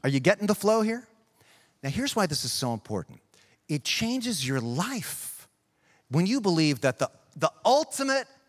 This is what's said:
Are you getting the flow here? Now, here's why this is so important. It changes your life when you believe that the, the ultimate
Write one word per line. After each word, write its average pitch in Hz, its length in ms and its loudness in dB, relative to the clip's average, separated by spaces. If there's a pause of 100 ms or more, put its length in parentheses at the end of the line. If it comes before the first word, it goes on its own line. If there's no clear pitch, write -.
Are 139 60 2
you 139 100 2
getting 202 280 2
the 214 80 2
flow 220 280 2
here? 226 240 -4 (760)
Now, 135 80 -4
here's 247 260 -2
why 202 100 2
this 143 180 -4
is 120 80 -4
so 123 220 -2
important. - 460 -8 (480)
It 151 160 -4
changes 226 640 -4
your 131 140 0
life 165 880 -6 (600)
when 165 180 2
you 247 140 0
believe 160 400 4
that 131 180 0
the, 127 120 -2 (260)
the 151 160 0 (120)
ultimate 269 600 2 (220)